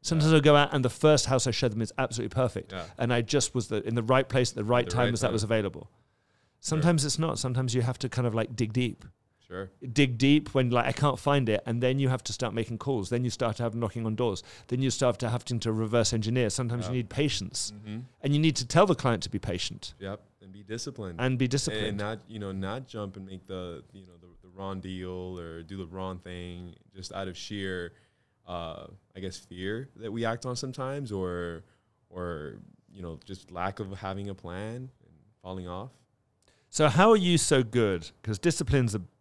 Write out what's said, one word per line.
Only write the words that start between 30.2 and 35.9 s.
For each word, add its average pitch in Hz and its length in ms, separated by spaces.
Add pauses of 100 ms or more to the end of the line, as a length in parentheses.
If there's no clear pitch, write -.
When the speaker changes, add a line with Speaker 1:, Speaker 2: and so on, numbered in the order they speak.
Speaker 2:
act 117 200
on 127 120
sometimes, 131 540
or, 87 520 (480)
or, 80 460 (360)
you 98 80
know, 82 240
just - 240
lack 90 300
of 98 180
having 98 320
a 98 60
plan 95 400 (280)
and - 120 (260)
falling 92 260
off. 95 220 (800)